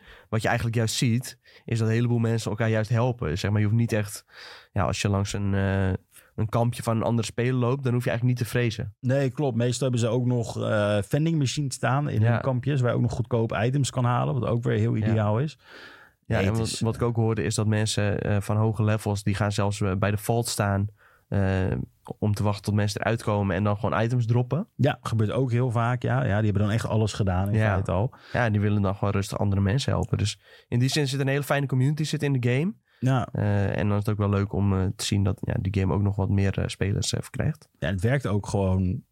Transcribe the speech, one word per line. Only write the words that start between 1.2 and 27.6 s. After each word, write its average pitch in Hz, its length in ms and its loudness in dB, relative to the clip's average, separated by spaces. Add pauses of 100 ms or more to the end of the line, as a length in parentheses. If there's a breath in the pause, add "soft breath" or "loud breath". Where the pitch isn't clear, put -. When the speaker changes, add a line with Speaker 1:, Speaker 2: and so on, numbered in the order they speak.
Speaker 1:
is 120 140 -2
dat 110 100 2
een 110 60 2
heleboel 120 240 2
mensen 113 320 0
elkaar 110 200 0
juist 110 200 0
helpen. 113 480 0
Zeg 98 120 -2
maar, 104 100 2
je 104 60 4
hoeft 110 120 2
niet 117 140 0
echt, 104 320 -2 (480 loud breath)
ja, 98 100 0
als - 200 0
je 104 60 2
langs 101 240 0
een, 101 220 0
eh, 98 340 0 (460 loud breath)
een 107 140 -2
kampje 117 340 -2
van 113 140 0
een 113 60 0
andere 113 240 0
speler 123 280 -2
loopt, 127 300 0
dan 120 80 0
hoef 123 120 0
je - 60 -2
eigenlijk 123 280 0
niet 117 100 -4
te - 80 -12
vrezen. 113 440 -2
Speaker 2:
Nee, 131 300 0
klopt. 131 260 -2
Meestal 120 260 0
hebben 123 180 0
ze 117 80 2
ook 120 180 0
nog, 113 360 -2
eh, 104 400 2
vending 156 360 0
machines 139 360 -2
staan 135 340 -2
in 107 120 0
Speaker 1:
Ja. 117 120 4
Speaker 2:
hun 113 80 0
kampjes, 131 400 0
waar 123 100 2
je 113 60 0
ook 123 60 0
nog 123 100 0
goedkoop 113 500 -2
items 127 280 0
kan 127 140 -2
halen, 127 360 0
wat - 80 -2
ook 120 140 0
weer 123 160 0
heel 117 160 2
Speaker 1:
Ja. 110 120 0
Speaker 2:
ideaal 107 320 2
is. 151 200 -4 (680 loud breath)
Speaker 1:
Ja, 110 100 0
Speaker 2:
Nee, 101 100 2
Speaker 1:
en - 20 2
Speaker 2:
het 110 100 2
Speaker 1:
wat, 113 80 0
Speaker 2:
is - 140 -6
Speaker 1:
wat 113 140 0
ik - 80 -4
ook 120 140 0
hoorde 110 260 2
is 101 120 -2
dat 107 120 0
mensen, 107 540 0
eh, 104 200 0
van 104 160 -2
hoge 110 280 2
levels, 107 380 0
die 104 120 0
gaan 104 180 0
zelfs, 101 280 0
eh, 98 140 0
bij 98 160 0
de 104 60 0
vault 117 320 -2
staan, 101 380 0 (420 soft breath)
eh, 95 380 0 (520)
om 104 160 0
te 104 80 -2
wachten 104 200 -2
tot 104 120 -2
mensen 104 260 0
eruit 113 220 0
komen 101 340 0
en 101 80 0
dan 104 120 0
gewoon 92 260 0
items 120 240 0
droppen. 123 400 0 (100)
Speaker 2:
Ja, - 260 0
gebeurt 107 280 0
ook 127 200 0
heel 120 200 0
vaak, 117 320 0
ja. 123 220 0
Ja, 101 120 2
die 110 80 2
hebben 101 180 2
dan 104 80 0
echt 110 160 0
alles 110 260 0
gedaan 95 360 0
in 107 100 2
Speaker 1:
Ja. 107 140 4